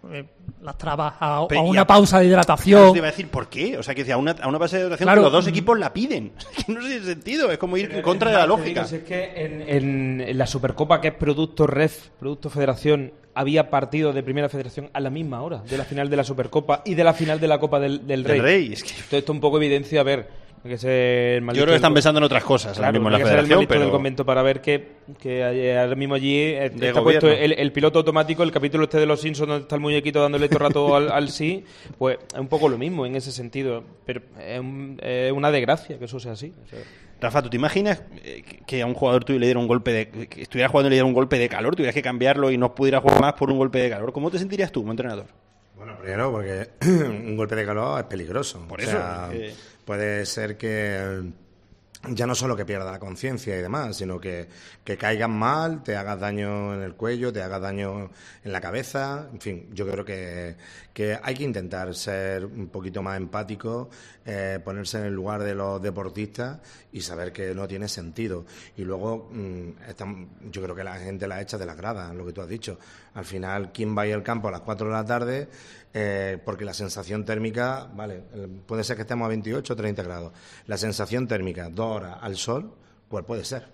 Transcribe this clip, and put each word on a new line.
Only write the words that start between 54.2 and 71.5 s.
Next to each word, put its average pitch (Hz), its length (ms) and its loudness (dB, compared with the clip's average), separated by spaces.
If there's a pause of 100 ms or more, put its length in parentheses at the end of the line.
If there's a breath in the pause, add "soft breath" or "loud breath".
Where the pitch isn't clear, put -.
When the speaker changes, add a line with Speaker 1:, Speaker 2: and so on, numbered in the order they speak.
Speaker 4:
que, 87 260 -10 (380 soft breath)
que 101 140 -8
caigas 110 320 -2
mal, 151 520 -2
te 107 140 -6
hagas 98 240 -8
daño 101 540 -6
en 98 80 -8
el 90 120 -12
cuello, 120 380 -6
te 104 100 -8
hagas 95 200 -8
daño 98 480 -8 (340 soft breath)
en 101 80 -10
la 92 80 -6
cabeza. 135 720 -8
En 110 80 -18
fin, 87 320 -12
yo 98 180 -8
creo 98 140 -8
que, 87 500 -12 (380 soft breath)
que 104 300 -4
hay 131 120 -6
que 139 100 -8
intentar 92 500 -8
ser 95 500 -6
un 98 240 -12
poquito 95 340 -10
más 95 140 -8
empático, 104 720 -10 (380 soft breath)
eh, 98 360 -8
ponerse 98 360 -10
en 104 80 -8
el 101 80 -6
lugar 104 280 -8
de 101 120 -6
los 98 280 -6
deportistas 104 760 -10 (340 soft breath)
y - 80 -14
saber 87 320 -10
que 95 220 -8
no 98 120 -8
tiene 98 220 -10
sentido. 87 560 -10 (320 soft breath)
Y 98 80 -12
luego, 107 480 -8
mm, 90 560 -14
están, 95 400 -14 (220)
yo 95 120 -12
creo 90 120 -10
que 95 100 -12
la 92 140 -14
gente 95 280 -10
la 95 140 -10
echa 107 160 -12